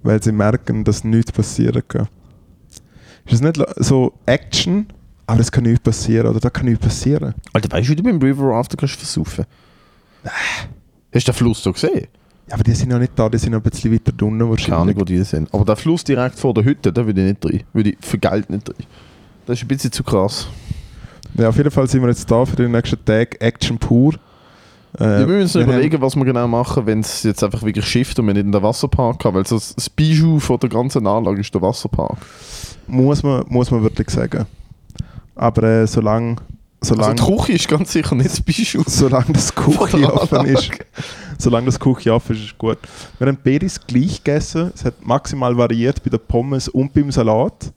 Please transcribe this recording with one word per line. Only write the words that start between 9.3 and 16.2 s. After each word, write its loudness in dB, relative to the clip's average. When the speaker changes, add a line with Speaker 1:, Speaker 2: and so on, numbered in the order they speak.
Speaker 1:
Äh. -10
Speaker 2:
Hast 2
du 0
den -2
Fluss 0
da 0
gesehen? -2
Speaker 1:
Ja, -10
aber -2
die 2
sind -2
ja 2
nicht 0
da, 2
die 0
sind -2
noch 0
ein 0
bisschen -2
weiter 0
drunten -2
Speaker 2:
Keine 2
Speaker 1:
wahrscheinlich. 0
Speaker 2:
Ahnung, 2
wo 0
die 2
sind. -4
Aber 4
der 4
Fluss 0
direkt 0